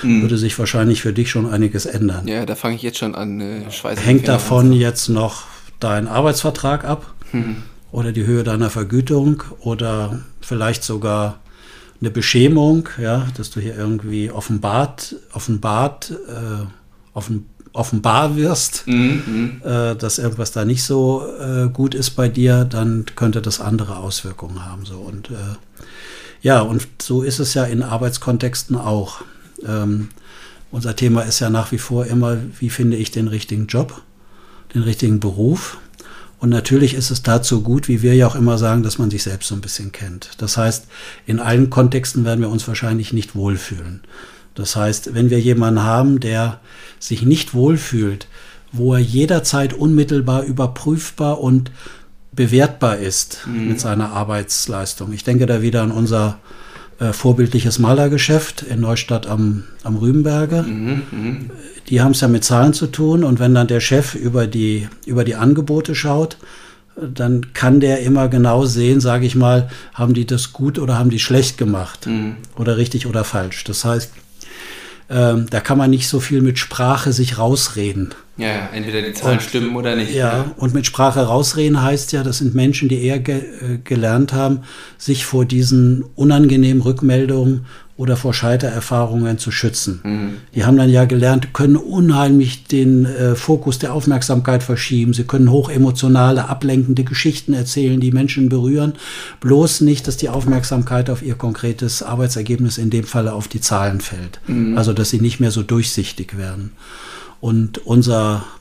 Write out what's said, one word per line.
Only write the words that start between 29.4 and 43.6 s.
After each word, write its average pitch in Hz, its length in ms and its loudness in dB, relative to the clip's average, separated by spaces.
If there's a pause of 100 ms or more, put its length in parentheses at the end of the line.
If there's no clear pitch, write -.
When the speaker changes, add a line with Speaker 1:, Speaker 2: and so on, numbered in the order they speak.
Speaker 2:
Ähm, 107 420 -2 (640)
unser 117 260 -6
Thema 117 260 2
ist 110 180 -2
ja 113 100 0
nach 113 220 -2
wie 117 60 -2
vor 120 280 -4
immer, 120 300 0 (220)
wie 120 120 -4
finde 120 260 0
ich 110 140 -4
den 113 180 -2
richtigen 107 380 -4
Job, 127 340 -4 (720)
den 120 80 0
richtigen 107 380 0
Beruf? 107 580 -2 (640)
Und 120 100 0
natürlich 127 440 2
ist 131 180 -4
es 117 100 -4
dazu 117 400 2
gut, 120 240 0
wie 117 160 0
wir 123 140 4
ja 127 100 6
auch 117 80 2
immer 120 240 2
sagen, 113 240 2
dass 107 160 -2
man 113 120 0
sich 101 120 -4
selbst 95 260 -6
so 101 60 -6
ein 101 60 -6
bisschen 98 320 -10
kennt. 92 460 -14
Das 104 180 -4
heißt, 113 320 0 (360)
in 113 140 0
allen 120 320 4
Kontexten 127 540 2
werden 117 160 0
wir 110 100 0
uns 107 160 -2
wahrscheinlich 113 460 -4
nicht 110 240 -4
wohlfühlen. 95 640 -6 (560)